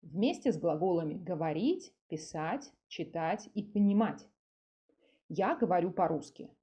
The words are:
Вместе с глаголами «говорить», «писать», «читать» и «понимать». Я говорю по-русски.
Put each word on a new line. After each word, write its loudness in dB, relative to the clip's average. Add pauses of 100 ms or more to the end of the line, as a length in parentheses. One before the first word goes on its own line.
Вместе 0
с 0
глаголами 2
«говорить», -2 (140)
«писать», -6 (160)
«читать» -4
и -4
«понимать». 2 (1000)
Я 0
говорю 2
по-русски. -2 (140)